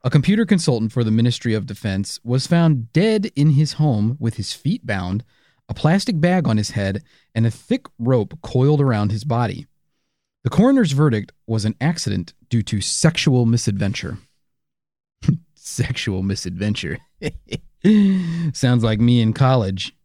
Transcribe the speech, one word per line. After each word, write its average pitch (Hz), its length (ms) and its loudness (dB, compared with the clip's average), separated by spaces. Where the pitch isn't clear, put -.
a 127 80 -2
computer 202 360 2
consultant 123 460 0
for 123 100 0
the 110 80 0
Ministry 117 440 0
of 107 120 -4
Defense, 98 560 -6
was 127 240 -2
found 160 460 2
dead 214 420 0
in 147 160 4
his 147 240 2
home 120 460 0
with 117 140 -2
his - 180 -8
feet - 340 -6
bound, 98 380 -4
a 110 60 -6
plastic 175 460 0
bag 175 260 2
on 113 100 2
his 107 140 -2
head, 98 320 -4
and 113 120 0
a 110 40 2
thick - 360 -6
rope 117 440 0
coiled 139 380 2
around 107 300 2
his 107 140 -4
body. 117 420 -4
The 123 80 -2
coroner's 233 420 4
verdict 135 400 0
was 110 180 -2
an 110 160 0
accident 104 540 -2
due 117 140 0
to 104 180 -4
sexual 131 680 0
misadventure. 101 720 -2
<laughs> 160 160 2
Sexual - 680 -6
misadventure. 95 760 -4
<laughs> - 120 -8
Sounds 123 320 2
like 110 160 0
me 120 220 4
in 110 100 2
college. 110 720 0